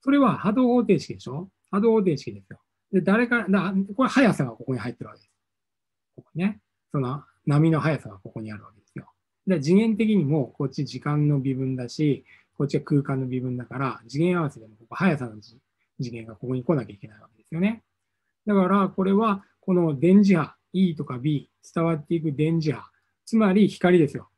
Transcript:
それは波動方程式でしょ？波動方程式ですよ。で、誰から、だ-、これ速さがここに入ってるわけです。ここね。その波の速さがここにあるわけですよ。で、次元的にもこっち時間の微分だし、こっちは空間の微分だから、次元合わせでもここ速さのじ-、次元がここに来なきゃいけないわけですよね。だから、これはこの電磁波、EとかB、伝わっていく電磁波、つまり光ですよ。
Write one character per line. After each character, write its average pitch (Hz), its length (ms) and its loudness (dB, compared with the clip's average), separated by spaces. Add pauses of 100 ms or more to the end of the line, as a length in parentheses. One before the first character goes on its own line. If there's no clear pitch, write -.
そ 262 100 -2
れ 285 80 4
は 240 180 2
波 208 180 -2
動 254 140 2
方 240 100 2
程 226 200 2
式 - 160 -10
で - 60 -20
し - 80 -14
ょ？ 156 200 -10 (220)
波 202 100 -2
動 226 120 2
方 220 60 2
程 180 180 0
式 123 160 -12
で 101 100 -18
す - 80 -20
よ。 - 100 -20 (300)
で、 190 100 2
誰 214 280 2
か 233 180 0
ら、 - 20 -10
だ-、 190 260 0 (220)
こ - 60 0
れ - 60 2
速 247 260 4
さ 139 100 -2
が 123 60 -8
こ 113 140 -16
こ - 100 -4
に 120 60 -4
入 117 100 -6
っ - 60 -10
て - 80 -14
る - 60 -18
わ - 40 -20
け - 60 -20
で - 60 -20
す。 - 40 -20 (840)
こ - 60 -20
こ - 120 -20
ね。 196 260 -4 (300)
そ 151 80 -4
の 135 240 -4 (240)
波 151 240 4
の 160 80 2
速 143 220 -2
さ - 80 -16
が 101 100 -18
こ - 120 -18
こ - 100 -14
に 107 100 -10
あ 107 60 -12
る 104 80 -18
わ - 80 -20
け - 80 -20
で - 80 -20
す - 100 -16
よ。 - 140 -20 (340)
で、 180 140 2
次 156 160 4
元 220 200 2
的 214 200 2
に 175 80 2
も 139 240 0
こ - 160 -8
っ 135 40 -2
ち 139 160 -6
時 127 160 -12
間 147 280 0
の 147 100 2
微 131 160 -2
分 131 220 -4
だ 123 120 -8
し、 147 360 -2 (320)
こ 143 80 -2
っ - 20 -2
ち 143 120 -2
は 143 40 -4
空 143 220 0
間 135 160 -4
の 131 80 -6
微 127 120 -4
分 123 160 -6
だ 123 80 -8
か 127 140 -12
ら、 127 300 -6
次 139 160 -2
元 180 140 0
合 170 40 0
わ 147 80 -2
せ - 80 -20
で 110 80 -20
も 107 80 -20
こ - 140 -20
こ - 80 -16
速 180 200 0
さ 131 120 -8
の 107 100 -16
じ-、 - 180 -20 (460)
次 120 80 -8
元 113 160 -14
が 113 80 -18
こ 120 140 -12
こ 131 80 -2
に 127 80 -6
来 175 100 0
な 127 100 -2
き 101 60 -18
ゃ 104 40 -16
い 101 40 -20
け - 80 -20
な - 100 -20
い - 40 -20
わ - 80 -20
け - 120 -20
で - 80 -20
す - 60 -14
よ 160 60 -4
ね。 220 240 -2 (600)
だ 208 100 0
か 190 120 4
ら、 196 220 2
こ - 160 -4
れ 190 80 0
は 202 320 0 (160)
こ - 140 -4
の 160 260 0
電 180 180 8
磁 196 180 6
波、 - 200 -2 (180)
E 185 220 2
と 147 100 -8
か 127 120 -8
B、 139 300 -2 (260)
伝 165 80 0
わ 165 120 0
っ 151 120 -8
て - 80 -2
い 165 80 -2
く 156 100 -2
電 156 260 0
磁 151 140 0
波、 113 100 -6 (420)
つ - 120 -10
ま 220 180 4
り 202 140 6
光 180 300 4
で 156 100 6
す - 80 -8
よ。 120 220 -14